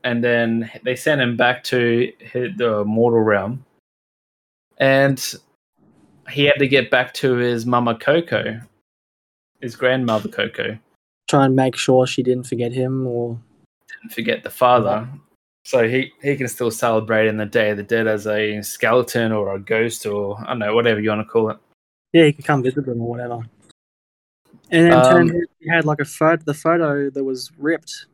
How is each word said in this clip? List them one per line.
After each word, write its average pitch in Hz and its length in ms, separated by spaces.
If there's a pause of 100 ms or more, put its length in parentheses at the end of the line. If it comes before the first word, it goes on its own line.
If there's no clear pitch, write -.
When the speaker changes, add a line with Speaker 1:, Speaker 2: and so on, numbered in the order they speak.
Speaker 1:
and 120 200
then 117 460 (140)
they 127 120
send 147 240
him 120 160
back 123 300
to 120 460 (200)
hi-, 123 240
the 107 300
mortal 113 360
realm. 107 440 (1120)
And 135 420 (1080)
he 143 160
had 143 140
to 139 80
get 131 240
back 127 240
to 131 180
his 120 320
mama 120 320
Coco, 117 600 (1040)
his 123 140
grandmother 123 540
Coco. - 480 (500)
Speaker 2:
Try 139 180
and 131 100
make 131 200
sure 131 300
she 127 160
didn't 123 240
forget 120 260
him, 131 360
or 120 320 (480)
Speaker 1:
Didn't - 260
forget 113 300
the - 80
father. 117 600
Speaker 2:
Yeah. 143 80 (480)
Speaker 1:
So 117 220
he, 131 320
he 139 140
can 135 120
still 117 220
celebrate 110 580
in 107 100
the 110 100
Day 107 240
of 104 60
the 101 40
Dead 113 240
as 107 220
a 107 340
skeleton 117 680
or 101 240
a 98 40
ghost 110 460
or, 104 360
I - 80
don't 123 100
know, 107 160
whatever 117 240
you 107 100
wanna 107 160
call 110 240
it. - 80 (560)
Speaker 2:
Yeah, 165 120
he 147 80
could - 120
come 147 160
visit 131 240
them 117 160
or 117 80
whatever. 120 280 (1300)
And 165 160
then 170 80
Speaker 1:
Um, 127 180
Speaker 2:
turned 165 200
out 170 180 (100)
he 156 80
had, 165 180
like, 151 140
a 139 60
photo, 160 380
the 147 100
photo 147 560
that 139 140
was 131 340
ripped 156 560